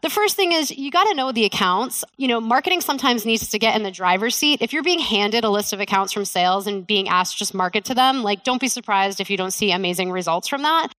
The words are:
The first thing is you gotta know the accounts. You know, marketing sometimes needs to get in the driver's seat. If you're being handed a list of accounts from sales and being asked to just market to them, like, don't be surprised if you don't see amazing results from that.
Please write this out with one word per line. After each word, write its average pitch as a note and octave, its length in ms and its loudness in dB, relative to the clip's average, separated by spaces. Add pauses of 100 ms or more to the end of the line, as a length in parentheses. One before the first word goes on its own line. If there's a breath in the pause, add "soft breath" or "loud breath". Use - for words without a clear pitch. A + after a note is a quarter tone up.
The D#4 80 -2
first G#4 280 2
thing F4 160 4
is D#4 180 0
you C4+ 200 -8
gotta G4+ 220 4
know C4 200 -2
the A3+ 100 2
accounts. G3 600 0 (120)
You C4 120 0
know, A#3 100 2
marketing C4+ 400 2
sometimes C4 460 0
needs A3+ 240 0
to G#3+ 100 -2
get A3 160 2
in G#3+ 80 0
the F#3+ 80 -4
driver's F#3 440 0
seat. D4 260 2
If A#3 100 -2
you're D4+ 120 -4
being F4 160 0
handed A3 440 0
a A3 60 2
list G#3 240 0
of G3 80 -6
accounts G3 320 0
from G3+ 100 -2
sales F#3 440 0
and G3 200 -6
being G3 220 0
asked F3+ 240 2
to - 60 -10
just G3+ 140 -4
market F#3+ 320 -2
to C4+ 80 -4
them, C4 300 2
like, G3+ 220 -2
don't B3+ 160 0
be C4 80 0
surprised G3+ 500 0
if F#3+ 100 -6
you G3+ 60 0
don't F#3 160 -2
see G3+ 200 0
amazing F3+ 400 0
results F3 360 -2
from C#4 140 -4
that. D#4+ 380 0